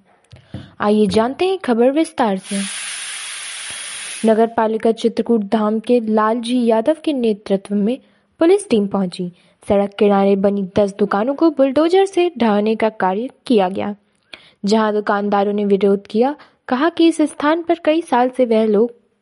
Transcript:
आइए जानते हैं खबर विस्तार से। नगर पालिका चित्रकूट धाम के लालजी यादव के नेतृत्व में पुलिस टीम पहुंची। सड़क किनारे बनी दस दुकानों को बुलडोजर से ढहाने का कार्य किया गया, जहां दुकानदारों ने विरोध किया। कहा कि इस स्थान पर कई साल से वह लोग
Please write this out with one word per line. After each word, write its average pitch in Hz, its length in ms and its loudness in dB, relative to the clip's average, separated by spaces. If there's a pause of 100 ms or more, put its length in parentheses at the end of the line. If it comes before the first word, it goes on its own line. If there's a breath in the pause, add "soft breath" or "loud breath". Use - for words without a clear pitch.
(800 loud breath)
आइए 214 260 2
जानते 226 380 0
हैं 381 140 0
खबर 240 320 2
विस्तार 269 480 -2
से। 196 220 -8 (1700)
नगर 226 200 4
पालिका 226 460 0
चित्रकूट 226 520 -2
धाम 214 360 -2
के 247 200 0
लालजी 226 640 0
यादव 226 400 2
के 320 80 -2
नेतृत्व 202 600 -2
में 208 240 0 (420 soft breath)
पुलिस 392 300 2
टीम 208 160 2
पहुंची। 185 440 -4 (380 soft breath)
सड़क 202 300 0
किनारे 202 380 4
बनी 196 320 0 (100)
दस 196 200 0
दुकानों 214 360 -2
को 330 160 2
बुलडोजर 302 560 2
से 349 320 0
ढहाने 220 380 0
का 220 120 0
कार्य 214 420 -4 (160)
किया 196 220 2
गया, 202 260 -6 (720 loud breath)
जहां 214 280 2
दुकानदारों 202 600 0
ने 208 120 -2
विरोध 202 420 2
किया। 254 300 0 (320 soft breath)
कहा 262 200 0
कि 330 200 2
इस 320 140 0
स्थान 302 400 -2
पर 339 220 -2
कई 320 180 2
साल 254 260 2
से 254 160 0
वह 220 220 2
लोग 220 340 0 (220)